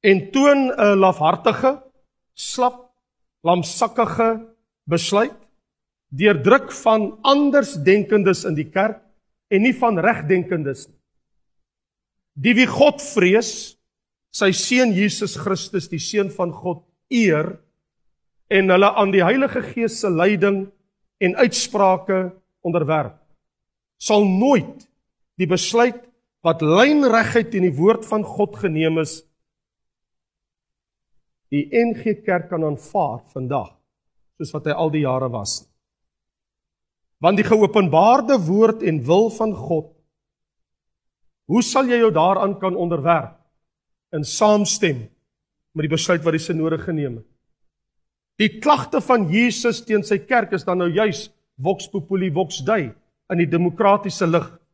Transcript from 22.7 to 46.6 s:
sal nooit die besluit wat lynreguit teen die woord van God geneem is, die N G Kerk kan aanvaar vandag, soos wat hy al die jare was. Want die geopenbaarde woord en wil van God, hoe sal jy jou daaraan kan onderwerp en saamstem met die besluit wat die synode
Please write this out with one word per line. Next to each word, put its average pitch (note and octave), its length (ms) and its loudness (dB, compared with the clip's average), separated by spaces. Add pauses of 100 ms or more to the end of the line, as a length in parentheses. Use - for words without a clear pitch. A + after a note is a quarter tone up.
sal G#3 260 2
nooit G#3 640 0 (500)
die F3+ 100 -2
besluit A3+ 520 0 (440)
wat D#3+ 180 0
lynreguit A#3 920 2
teen F#3 120 0
die D3+ 140 0
woord G#3+ 280 2
van G#3+ 180 -4
God G#3 320 -4
geneem D#3+ 440 -2
is, - 240 -6 (2250)
die D3 200 -2
N A#3 220 0
G G#3 300 -6
Kerk F3 260 -4
kan E3 140 -4
aanvaar D3 560 -4 (140)
vandag, B2+ 420 -8 (600)
soos - 160 -10
wat D3+ 120 -10
hy D3+ 60 -2
al D#3+ 180 -2
die D3+ 140 -2
jare C3 260 -2
was. G#2+ 380 -10 (1500)
Want F#3 180 2
die G#3 60 2
geopenbaarde G#3+ 960 4
woord A3 420 2
en D#3 220 -2
wil G3 260 2
van A3 240 -4
God, D#3 380 -6 (1600)
hoe A3 140 2
sal C4+ 240 0
jy A#3+ 140 0
jou A3+ 120 4
daaraan F#3+ 480 0
kan F#3 160 -4
onderwerp E3+ 600 -2 (760)
en D3+ 100 -6
saamstem G3+ 840 0 (680)
met D3+ 80 -4
die D3+ 80 -4
besluit E3 320 -2
wat D#3+ 100 0
die D#3 60 -2
synode D#3+ 380 -4